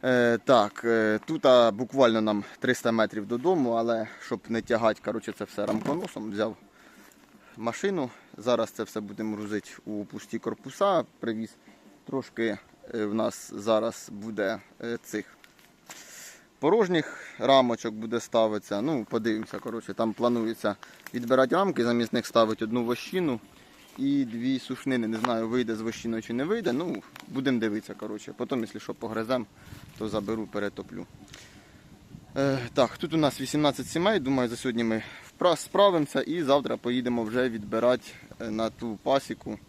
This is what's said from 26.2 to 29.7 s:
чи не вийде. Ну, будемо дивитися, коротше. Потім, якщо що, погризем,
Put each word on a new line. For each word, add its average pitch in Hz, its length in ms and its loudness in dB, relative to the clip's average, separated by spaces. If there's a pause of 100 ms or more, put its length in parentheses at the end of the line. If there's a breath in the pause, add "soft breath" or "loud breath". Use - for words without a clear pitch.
чи - 100 -8
не 127 120 -2
вийде. 190 280 -2
Ну, 135 300 -4 (260)
будемо 131 320 0
дивитися, 107 340 -2
коротше. 104 420 -12
Потім, - 240 -4
якщо 110 180 -8
що, 107 160 -10
погризем, 110 520 -4 (520 loud breath)